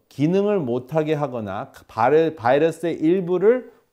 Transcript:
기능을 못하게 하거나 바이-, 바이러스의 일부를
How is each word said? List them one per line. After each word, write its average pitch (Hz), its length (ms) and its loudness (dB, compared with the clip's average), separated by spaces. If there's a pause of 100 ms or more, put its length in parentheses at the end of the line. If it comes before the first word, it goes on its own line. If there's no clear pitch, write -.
기능을 196 500 0
못하게 151 540 -2
하거나 123 580 -6 (160)
바이-, 151 480 2
바이러스의 156 600 0
일부를 185 760 0 (220)